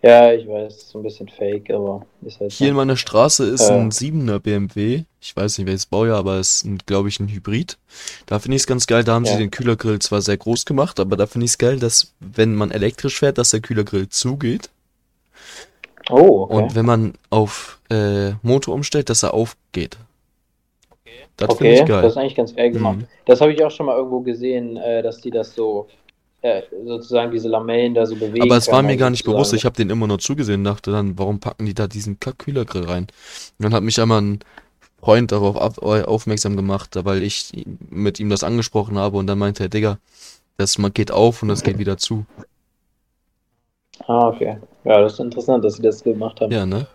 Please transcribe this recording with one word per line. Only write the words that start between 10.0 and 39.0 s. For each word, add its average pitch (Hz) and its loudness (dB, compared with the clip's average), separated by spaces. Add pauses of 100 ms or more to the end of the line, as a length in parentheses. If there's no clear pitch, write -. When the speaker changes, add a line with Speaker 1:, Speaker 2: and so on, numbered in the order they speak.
Speaker 2:
sehr 101 0
groß 113 -4
gemacht, 139 -2
aber 95 0
da 101 2
find 117 -4
ich's 117 -2
geil, 127 2
dass, - -2
wenn 107 0
man 104 -2
elektrisch 113 -4
fährt, 143 2
dass 120 2
der 113 0
Kühlergrill 104 -2
zugeht. 127 -4 (1400)
Speaker 1:
Oh, 123 8
okay. 107 -4
Speaker 2:
Und 110 0
wenn 113 2
man 113 2 (160)
auf, - -2
äh, 101 0 (100)
Motor 123 2
umstellt, 143 -2
dass 117 2
er - -2
aufgeht. - -4 (1400)
Das 107 -4
find 117 0
Speaker 1:
Okay, 123 8
Speaker 2:
ich 156 6
geil. 101 2
Speaker 1:
das 113 4
ist - -6
eigentlich 135 -4
ganz 117 -4
geil 120 2
gemacht. 104 -2
Speaker 2:
Mhm. 113 -12 (180)
Speaker 1:
Das 123 6
hab 151 6
ich 156 2
auch 151 2
schon 147 -6
mal 127 0
irgendwo 127 -2
gesehen, 120 -4
äh, 113 -2
dass 113 -6
die 123 -10
das 113 -4
so, 107 -4 (540)
äh, 107 -2 (220)
sozusagen 120 -4
diese 113 -6
Lamellen 117 -2
da 117 2
so 110 -6
bewegen 110 -4
Speaker 2:
Aber 123 4
es 110 0
Speaker 1:
können, 120 2
Speaker 2:
war 135 6
mir 139 2
Speaker 1:
also 131 0
Speaker 2:
gar 127 4
nicht 123 -2
Speaker 1:
sozusagen 110 0
Speaker 2:
bewusst, 131 2
ich 113 -2
hab 117 0
den 107 0
immer 110 -2
nur 101 0
zugesehen 107 -2
und 98 -2
dachte 101 -4
dann, 101 -2
warum 101 -2
packen - -8
die 101 -6
da 104 -2
diesen 104 -8
Kack-Kühlergrill 123 -6
rein? 90 -4 (540)
Und 107 -6
dann 110 0
hat 101 0
mich 110 0
einmal 113 4
ein 104 -2 (600)
Freund 113 4
darauf 101 0
auf-, 113 -2
äh, 107 0
aufmerksam 107 -2
gemacht, 98 -4
weil 95 -2
ich - -6 (380)
mit 101 -4
ihm 104 -4
das 98 0
angesprochen 107 -2
habe 101 -2